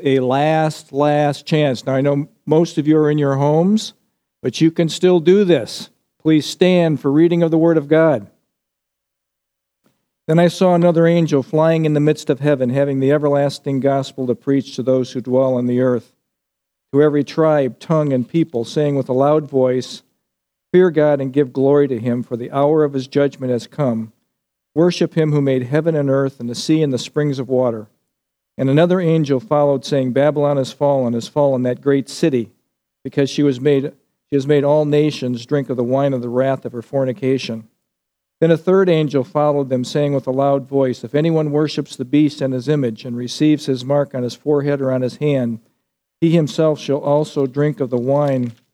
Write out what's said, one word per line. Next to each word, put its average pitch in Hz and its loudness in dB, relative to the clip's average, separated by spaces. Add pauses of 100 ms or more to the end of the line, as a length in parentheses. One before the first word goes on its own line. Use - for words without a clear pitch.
a 135 2
last, 151 -2
last 147 0
chance. 147 0
Now, 135 -2
I 131 0
know 143 -2 (180)
most 165 0
of 147 -2
you 156 4
are 151 2
in 151 0
your 139 0
homes, 165 0 (500)
but - -4
you 165 4
can 165 -2
still 180 2
do 185 4
this. 143 -2 (280)
Please 156 2
stand 175 2
for 139 0
reading 170 4
of 160 0
the 165 4
Word 165 4
of 143 -2
God. 151 2 (2000)
Then 160 4
I 175 6
saw 180 2
another 170 4
angel 165 2
flying 160 0
in 151 0
the 147 0
midst 151 0
of 131 -2
heaven, 135 0
having 139 -2
the 135 2
everlasting 143 -2
gospel 135 -2
to 120 0
preach 139 -2
to 127 -2
those 127 0
who 131 -8
dwell 127 0
on 123 -2
the 123 0
earth, 123 -2 (800)
to 143 4
every 147 2
tribe, 147 0
tongue, 151 -2
and 127 -2
people, 156 -2
saying 147 -2
with 131 -4
a 131 -2
loud 143 2
voice, 127 -2 (680)
"Fear 180 4
God 147 2
and 135 -6
give 135 0
glory 139 2
to 123 -4
him, 120 -4
for 120 -8
the 123 -10
hour 147 2
of 143 -2
his 131 -6
judgment 135 -2
has 117 -4
come. 113 -4 (600)
Worship 170 0
him 156 0
who 147 2
made 131 0
heaven 156 -2
and 143 0
earth 135 0
and 120 -10
the 120 -8
sea 156 0
and 143 0
the 123 -2
springs 143 -4
of 120 -8
water." 123 -2 (680)
And 135 0
another 175 2
angel 160 0
followed, 143 0
saying, 131 -2
"Babylon 143 0
has 127 -4
fallen, 135 0
has 117 -6
fallen, 135 0
that 123 -2
great 139 0
city, 131 -2 (500)
because 139 -2
she 147 -2
was 135 0
made, 139 0 (360)
she 143 0
has 135 -2
made 147 2
all 151 2
nations 143 -2
drink 139 -4
of 123 -4
the 123 -2
wine 135 0
of 123 -4
the 123 -8
wrath 131 -2
of 120 -10
her 120 -12
fornication." 131 -4 (760)
Then 165 4
a 156 2
third 185 2
angel 147 0
followed 143 -2
them, 127 -2
saying 143 -2
with 131 -4
a - -2
loud 135 0
voice, 135 -2
If 120 -4
anyone 156 0
worships 147 -2
the 135 -8
beast 143 0
and 131 -2
his 127 -6
image 131 -2
and 120 -8
receives 147 0
his 127 -2
mark 139 -2
on 127 -4
his 120 -6
forehead 143 -2
or 131 -2
on 127 -2
his 123 -4
hand, 127 -2 (640)
he 165 2
himself 156 0
shall 139 -4
also 143 0
drink 143 -2
of 127 -4
the 127 0
wine 131 0 (220)